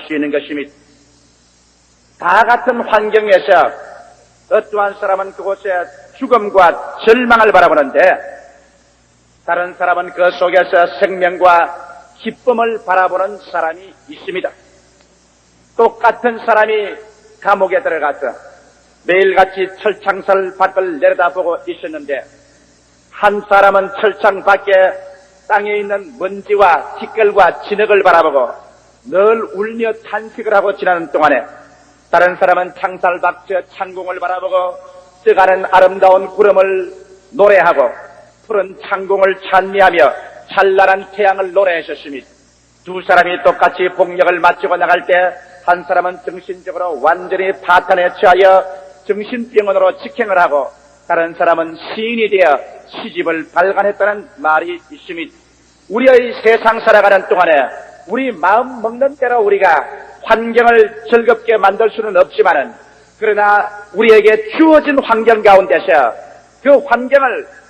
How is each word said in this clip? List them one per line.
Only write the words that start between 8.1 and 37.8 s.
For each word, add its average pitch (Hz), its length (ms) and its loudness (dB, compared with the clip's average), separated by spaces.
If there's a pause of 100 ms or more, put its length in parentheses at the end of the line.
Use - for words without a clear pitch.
다른 175 260 -4
사람은 175 400 -4
그 175 200 0
속에서 175 680 0
생명과 180 1160 0
기쁨을 226 640 -4
바라보는 185 540 -2 (120)
사람이 170 440 -8 (160)
있습니다. 185 400 -10 (1300)
똑같은 226 680 -2
사람이 214 640 -2 (320)
감옥에 190 420 -2
들어가서 147 520 -6 (720)
매일같이 190 600 2 (140)
철창살 190 800 -2
밖을 190 420 -2
내려다보고 180 680 0
있었는데 151 560 -10 (880)
한 208 380 0
사람은 196 400 4 (120)
철창 196 440 0
밖에 196 280 0 (760)
땅에 208 300 -2
있는 202 400 -8
먼지와 196 800 0
티끌과 202 640 0
진흙을 202 400 0
바라보고 160 480 2 (600)
늘 214 320 0 (120)
울며 220 380 -6 (120)
탄식을 214 500 -8
하고 196 220 0
지나는 175 340 -4
동안에 147 320 0 (680)
다른 175 260 2
사람은 180 420 0
창살 185 420 -4
밖 - 280 -6
저 180 120 -4 (140)
창공을 185 460 -10
바라보고 180 560 -4 (480)
뜨가는 190 480 2
아름다운 190 560 4
구름을 190 640 0 (400)
노래하고 165 580 4 (560)